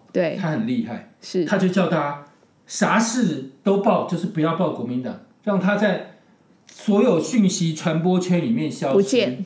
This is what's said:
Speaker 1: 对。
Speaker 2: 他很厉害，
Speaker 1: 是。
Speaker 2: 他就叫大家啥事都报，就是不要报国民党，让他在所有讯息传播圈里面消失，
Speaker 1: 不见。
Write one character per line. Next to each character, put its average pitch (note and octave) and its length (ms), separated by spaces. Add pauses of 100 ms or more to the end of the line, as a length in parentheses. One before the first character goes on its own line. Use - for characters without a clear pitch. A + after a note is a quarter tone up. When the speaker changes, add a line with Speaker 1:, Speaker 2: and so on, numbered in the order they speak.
(120)
Speaker 1:
对。 F3 240
Speaker 2:
他 E3 140
很 A2+ 160
厉 B2+ 180
害， - 280 (100)
Speaker 1:
是。 F3+ 220
Speaker 2:
他 G3 120
就 F#3 120
叫 F3+ 180
大 E3 100
家 C#3+ 280 (420)
啥 F3+ 320
事 G3+ 520 (120)
都 G3+ 160
报， G3 300
就 E3 100
是 F3 80
不 D#3+ 140
要 D#3+ 160
报 F3 140
国 A#2 140
民 B2+ 160
党， A#2 200 (240)
让 G3 160
他 G3 160
在 G3+ 380 (540)
所 G#3 340
有 F3+ 180
讯 G3+ 280
息 E3 240
传 D#3+ 300
播 F#3 160
圈 F3 240
里 B2 80
面 D3+ 200
消 - 180
失， - 60
Speaker 1:
不 G3 80
见。 G3 440